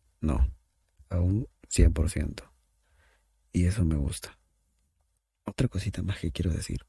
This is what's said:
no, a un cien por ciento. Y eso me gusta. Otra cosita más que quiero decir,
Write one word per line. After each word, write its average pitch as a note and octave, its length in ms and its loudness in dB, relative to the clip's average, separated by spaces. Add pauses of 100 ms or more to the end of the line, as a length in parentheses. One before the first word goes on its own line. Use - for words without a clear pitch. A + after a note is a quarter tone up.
(200)
no, - 300 2 (580)
a F2 120 0
un G2 280 0 (200)
cien E2+ 240 6
por D#2+ 180 0
ciento. - 420 -6 (1000)
Y F2 120 2
eso F#2 200 2
me D#2+ 120 2
gusta. - 420 -6 (1040)
Otra A#2+ 240 -2
cosita F#2 340 -4
más F2+ 160 -4
que E2+ 120 -4
quiero - 200 -2
decir, - 380 -6